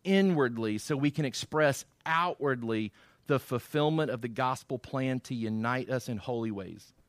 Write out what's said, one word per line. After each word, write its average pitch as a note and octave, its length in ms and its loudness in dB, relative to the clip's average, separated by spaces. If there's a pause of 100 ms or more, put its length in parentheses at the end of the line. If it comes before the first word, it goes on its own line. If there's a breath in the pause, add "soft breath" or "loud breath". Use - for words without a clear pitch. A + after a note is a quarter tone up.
inwardly C#3 720 4
so C3+ 220 -2
we C#3+ 120 2
can D3+ 140 -2
express C#3+ 600 0 (180)
outwardly C3 880 0 (360 soft breath)
the C#3 100 4
fulfillment D3+ 720 0
of A#2 100 -4
the B2 80 -4
gospel B2+ 500 -2
plan C3 420 -2
to - 140 -8
unite A2+ 540 -2
us B2+ 200 -2
in A2+ 100 -4
holy A2+ 320 -4
ways. F#2+ 420 -10 (160)